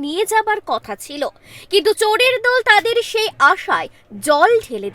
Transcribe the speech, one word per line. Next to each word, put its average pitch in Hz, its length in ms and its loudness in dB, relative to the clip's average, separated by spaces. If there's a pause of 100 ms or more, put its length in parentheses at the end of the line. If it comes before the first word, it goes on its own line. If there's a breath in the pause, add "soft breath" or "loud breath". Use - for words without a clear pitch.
নিয়ে 320 280 -4
যাবার 427 280 0 (120)
কথা 233 220 -6 (120)
ছিল, 285 180 -8 (460 loud breath)
কিন্তু 392 220 2 (100)
চোরের 466 340 2 (100)
দল 508 140 2 (100)
তাদের 440 280 2 (140)
সেই 440 180 -2 (220)
আশায় 180 360 -4 (400 soft breath)
জল 302 220 4 (160)
ঢেলে 202 300 -8